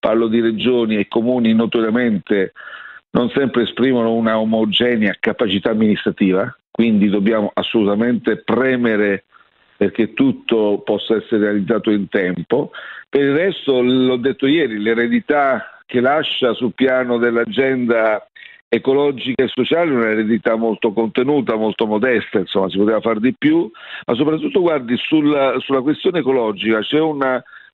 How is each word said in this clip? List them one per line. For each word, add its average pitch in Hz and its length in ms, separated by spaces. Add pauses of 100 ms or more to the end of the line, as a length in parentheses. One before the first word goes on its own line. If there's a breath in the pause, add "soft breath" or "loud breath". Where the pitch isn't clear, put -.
parlo 113 240
di 113 100
regioni 113 580
e 104 120
comuni, 117 460
notoriamente 110 1000 (600 loud breath)
non 120 180
sempre 127 320
esprimono 117 500
una 113 260
omogenea 110 800
capacità 104 520
amministrativa, 107 840 (160)
quindi 107 380
dobbiamo 104 460
assolutamente 110 840
premere 113 880 (540 soft breath)
perché 104 340
tutto 110 720
possa 107 320
essere 104 280
realizzato 104 460
in 101 180
tempo. 92 640 (360 loud breath)
Per 139 140
il 139 120
resto, 151 460
l'ho 127 360
detto 131 300
ieri, 135 320
l'eredità 120 1080
che - 140
lascia 127 520
sul 113 220
piano 127 420
dell'agenda 117 1120 (400 loud breath)
ecologica 135 760
e 117 40
sociale 160 420
è 139 40
un'eredità 113 640
molto 113 360
contenuta, 120 640
molto 110 300
modesta, 107 540
insomma, 95 280
si 87 80
poteva 104 240
far 107 200
di 127 120
più, 160 380 (340 loud breath)
ma - 100
soprattutto, 156 460
guardi, 135 380
sulla, 147 600
sulla 135 200
questione 156 380
ecologica 110 640
c'è 139 200
una, 139 420 (320 loud breath)